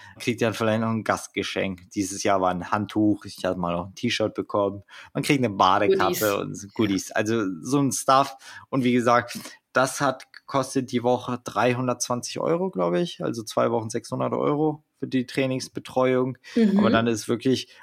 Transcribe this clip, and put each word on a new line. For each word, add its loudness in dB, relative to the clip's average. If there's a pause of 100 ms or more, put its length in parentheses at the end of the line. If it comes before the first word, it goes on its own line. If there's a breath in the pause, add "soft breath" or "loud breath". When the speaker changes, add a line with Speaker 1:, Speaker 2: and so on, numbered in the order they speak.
(180 loud breath)
Speaker 1:
Kriegt -4
ja 2
vielleicht 2
noch 0
ein -2
Gastgeschenk. -2
Dieses -4
Jahr 2
war 2
ein -4
Handtuch, 0
ich -10
hatte -2
mal -2
noch -4
ein -16
T-Shirt -2
bekommen. -2 (320 loud breath)
Man -2
kriegt 2
eine 0
Badekappe 4
Speaker 2:
Goodies. -
Speaker 1:
und -8
Goodies. 0
Also 0 (200)
so 0
ein 2
Stuff. 2 (320 loud breath)
Und 0
wie 4
gesagt, 4 (340 loud breath)
das 0
hat, 0 (220)
kostet -2
die 0
Woche 0
dreihundertzwanzig -2
Euro, 0
glaub -2
ich. -4
Also -4
zwei 0
Wochen -2
sechshundert -4
Euro 0 (140)
für -8
die -2
Trainingsbetreuung. 0 (160 loud breath)
Speaker 2:
Mhm. 4
Speaker 1:
Aber 4
dann 4
ist -2
wirklich 0 (140 soft breath)